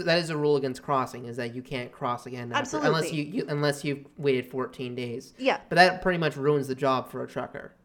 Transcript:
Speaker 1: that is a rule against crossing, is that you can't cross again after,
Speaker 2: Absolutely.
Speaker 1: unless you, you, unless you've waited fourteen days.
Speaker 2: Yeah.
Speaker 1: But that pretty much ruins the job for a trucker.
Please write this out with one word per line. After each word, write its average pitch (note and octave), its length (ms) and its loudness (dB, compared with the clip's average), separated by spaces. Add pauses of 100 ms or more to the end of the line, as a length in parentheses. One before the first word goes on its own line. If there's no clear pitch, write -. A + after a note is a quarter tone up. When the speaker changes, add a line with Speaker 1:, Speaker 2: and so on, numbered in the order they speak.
Speaker 1:
that E3+ 140 4
is E3 120 -2
a D#3+ 60 -2
rule D3 200 4
against C3 260 -2
crossing, B2+ 440 0
is A#2+ 100 -10
that A#2+ 180 -4
you B2+ 80 -10
can't B2 280 -8
cross A#2+ 360 -4
again B2 260 -8
after, A#2+ 80 0
Speaker 2:
Absolutely. - 280 0
Speaker 1:
unless D#3 240 2
you, D3 120 -2
you, F3 240 -4
unless D3 360 0
you've C#3+ 220 -4 (120)
waited C3 280 2
fourteen B2+ 480 -6
days. B2 420 -8
Speaker 2:
Yeah. B3 220 2 (100)
Speaker 1:
But E3+ 60 -4
that F3+ 260 8
pretty F3+ 180 0
much D3+ 180 0
ruins C#3 320 2
the C3 80 -2
job C3 340 0
for B2+ 140 -6
a - 20 -10
trucker. - 460 -8 (120)